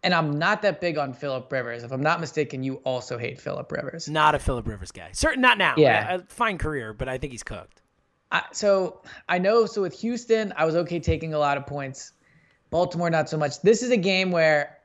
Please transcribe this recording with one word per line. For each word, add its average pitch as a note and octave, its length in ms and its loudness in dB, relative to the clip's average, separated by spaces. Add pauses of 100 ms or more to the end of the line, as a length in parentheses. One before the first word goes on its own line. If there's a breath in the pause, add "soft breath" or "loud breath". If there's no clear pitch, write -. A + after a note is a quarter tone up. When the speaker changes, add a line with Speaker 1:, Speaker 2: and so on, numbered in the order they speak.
Speaker 1:
And F3+ 100 2
I'm D#3 240 0
not G3+ 240 0
that G3 200 0
big E3+ 180 -2
on C3+ 140 -2
Phillip C3 380 -8
Rivers. A#2+ 320 -6
If B2 80 -10
I'm C3 120 -4
not E3 160 2
mistaken, C#3+ 440 -4
you C3+ 200 -4
also B2+ 340 -4
hate B2 240 -8
Phillip C#3 300 -8
Rivers. D#3 360 -8
Speaker 2:
Not D3+ 280 4
a C3+ 40 0
Phillip A#2+ 280 -2
Rivers G2 240 -10
guy. E2+ 220 -16
Certain, - 280 0
not B3 160 6
now. E3+ 200 2
Speaker 1:
Yeah. B2 380 4
Speaker 2:
A, - 40 -6
a F3 80 -12
fine G#3+ 320 -2
career, B2+ 340 -4
but B2+ 160 -8
I C3 80 -6
think C3+ 140 -8
he's A#2 100 -14
cooked. - 400 -14 (500)
Speaker 1:
I, - 200 0
so G3 500 0 (260 loud breath)
I F3+ 120 0
know. G#3+ 260 4
So G3+ 160 -4
with F3+ 200 -4
Houston, A3+ 560 -2
I D#3 80 4
was D#3+ 100 2
okay E3+ 240 0
taking D#3+ 340 -2
a D3+ 60 0
lot C#3+ 180 2
of C#3 80 -8
points. C#3 460 -10 (580 soft breath)
Baltimore, F3 400 0
not D#3 200 2
so D#3+ 80 -4
much. D3 240 -2
This G#3+ 200 6
is B3 100 -4
a B3 60 4
game F#3+ 320 2
where D#3 560 2